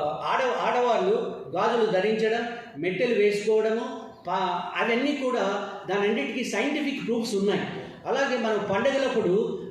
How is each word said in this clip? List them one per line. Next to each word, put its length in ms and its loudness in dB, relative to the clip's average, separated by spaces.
ఆడ-, 560 0
ఆడవాళ్ళు 920 2
గాజులు 420 2
ధరించడం, 560 2
మెట్టెలు 360 0
వేసుకోవడము, 840 2
పా-, 580 -2
అవన్నీ 280 2
కూడా 580 -2
దానన్నిటికీ 540 0
సైంటిఫిక్ 640 -2
ప్రూఫ్స్ 280 -2
ఉన్నాయి. 260 2
అలాగే 320 0
మనం 320 0
పండగలప్పుడు 1000 2